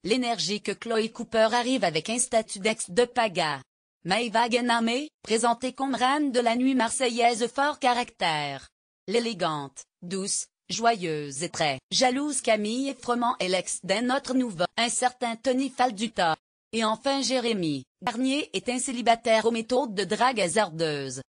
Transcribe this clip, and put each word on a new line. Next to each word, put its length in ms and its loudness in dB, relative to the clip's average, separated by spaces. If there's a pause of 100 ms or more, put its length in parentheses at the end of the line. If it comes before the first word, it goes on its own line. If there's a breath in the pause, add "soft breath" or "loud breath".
L'énergique 760 -2
Chloé 300 -2
Cooper 440 0
arrive 300 0
avec 260 0
un 100 -2
statut 400 -2
d'ex 320 -2
de 140 2
Paga. 560 -2 (420)
Maëva 460 0
Gename, 580 0 (160)
présentée 480 0
comme 240 -4
reine 360 2
de 100 2
la 160 2
nuit 180 2
marseillaise 720 2
fort 320 0
caractère. 880 0 (400)
L'élégante, 760 -2 (180)
douce, 460 -4 (220)
joyeuse 720 -2
et 60 -6
très 300 -2 (100)
jalouse 520 0
Camille 600 0
Froment 380 0
est 80 -2
l'ex 360 -2
d'un 320 0
autre 180 -4
nouveau, 320 0 (100)
un 140 0
certain 480 -2
Tony 320 0
Falduta. 640 0 (380)
Et 100 0
enfin 380 0
Jérémy 640 0 (180)
Garnier 520 0
est 140 -2
un 120 -2
célibataire 680 2
aux 60 4
méthodes 440 0
de 80 0
drague 380 2
hasardeuse. 880 0